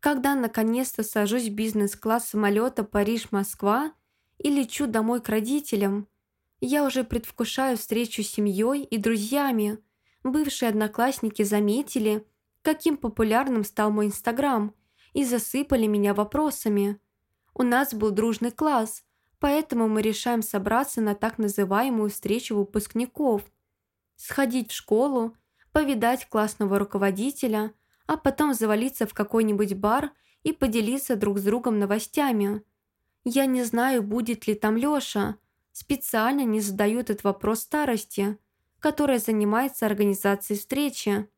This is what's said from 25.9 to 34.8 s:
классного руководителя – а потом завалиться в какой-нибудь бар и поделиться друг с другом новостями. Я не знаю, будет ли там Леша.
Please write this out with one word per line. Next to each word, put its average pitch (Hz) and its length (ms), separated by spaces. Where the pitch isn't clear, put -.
классного 208 480
руководителя – 208 960
а 311 120
потом 285 360
завалиться 220 540
в - 80
какой-нибудь 208 580
бар 220 380
и 320 100
поделиться 233 600
друг 202 240
с 196 40
другом 220 360
новостями. 208 840
Я 269 240
не 254 160
знаю, 240 400
будет 220 440
ли 214 60
там 214 240
Леша. 233 600